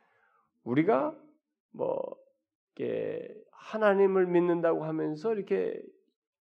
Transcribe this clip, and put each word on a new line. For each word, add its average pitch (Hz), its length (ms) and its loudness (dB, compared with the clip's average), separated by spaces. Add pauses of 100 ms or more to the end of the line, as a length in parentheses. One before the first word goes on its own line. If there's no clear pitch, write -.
(640)
우리가 226 500 0 (580)
뭐 - 440 -6 (580)
이렇게 110 540 -6 (220)
하나님을 196 760 2
믿는다고 170 580 2
하면서 156 500 -4
이렇게 190 440 -4 (680)